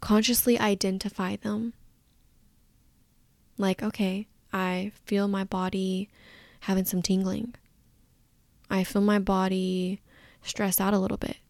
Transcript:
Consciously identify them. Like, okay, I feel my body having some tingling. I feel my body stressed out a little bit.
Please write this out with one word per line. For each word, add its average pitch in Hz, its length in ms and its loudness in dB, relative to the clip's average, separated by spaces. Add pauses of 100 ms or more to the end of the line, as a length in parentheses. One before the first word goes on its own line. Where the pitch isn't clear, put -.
Consciously 233 580 4
identify 196 760 -2
them. 214 380 -4 (1800)
Like, 190 260 0
okay, 202 440 -2 (260)
I 185 380 -2 (140)
feel 202 220 2
my 196 160 0
body 190 640 -2 (520)
having 190 240 0
some 180 160 -2
tingling. 190 540 0 (1120)
I 190 140 2
feel 202 180 0
my 208 180 6
body 190 840 0 (400)
stressed - 380 -2
out 196 140 2
a 196 60 4
little 190 180 -2
bit. - 200 -6 (120)